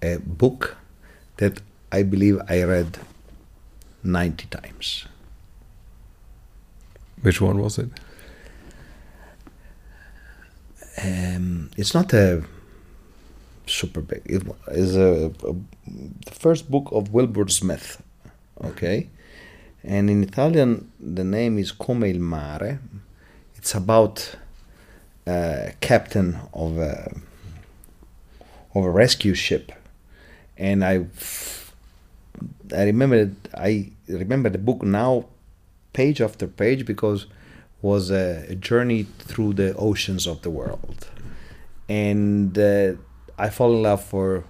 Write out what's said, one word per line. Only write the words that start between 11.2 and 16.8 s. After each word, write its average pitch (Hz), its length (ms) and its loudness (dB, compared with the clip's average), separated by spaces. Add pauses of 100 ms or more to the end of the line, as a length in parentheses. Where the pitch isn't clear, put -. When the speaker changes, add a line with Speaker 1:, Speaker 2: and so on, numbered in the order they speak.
Speaker 1:
it's 101 160 -2
not 185 200 2
a 92 300 6 (1200)
super - 360 -4
big. - 240 -8
It 92 200 -2
wa-, 101 100 -10 (140)
is 92 280 2
a, 85 340 6 (160)
a, - 60 -4 (720)
the - 60 -18
first - 380 0
book 139 220 0